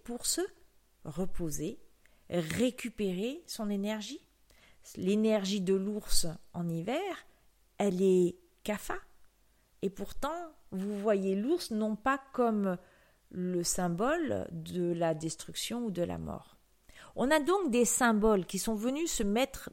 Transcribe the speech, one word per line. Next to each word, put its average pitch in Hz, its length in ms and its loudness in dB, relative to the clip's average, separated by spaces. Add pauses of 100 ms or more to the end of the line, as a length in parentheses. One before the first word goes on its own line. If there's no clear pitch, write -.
pour 240 220 -8
se - 160 0 (640)
reposer, 160 760 -2 (500)
récupérer 208 1160 -2
son 208 240 -6
énergie. 208 580 -4 (680)
L'énergie 202 640 2
de 185 120 2
l'ours 196 540 4 (240)
en 175 160 -4
hiver, 240 580 -4 (520)
elle 190 240 2
est 185 340 6 (280)
kapha. 214 340 -4 (840)
Et 190 80 0
pourtant, 202 460 -4 (360)
vous 202 280 -4
voyez 196 360 2
l'ours 262 360 -2
non 214 240 -2
pas 269 260 -2 (120)
comme 208 440 2 (540)
le 180 320 -2
symbole 185 880 0
de 175 400 -2
la 165 220 2
destruction 165 720 -6
ou 214 60 -4
de 175 100 -2
la 175 160 -2
mort. - 400 -10 (580)
On 247 140 2
a 311 100 6
donc 339 300 2
des 233 160 4
symboles 214 600 4
qui - 120 -6
sont 220 180 -2
venus 262 360 -2
se - 120 0
mettre 226 500 0